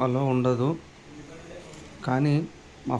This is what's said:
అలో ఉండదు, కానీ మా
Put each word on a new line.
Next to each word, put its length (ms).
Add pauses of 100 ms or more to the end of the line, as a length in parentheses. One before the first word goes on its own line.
అలో 160 (100)
ఉండదు, 380 (1400)
కానీ 280 (520)
మా 120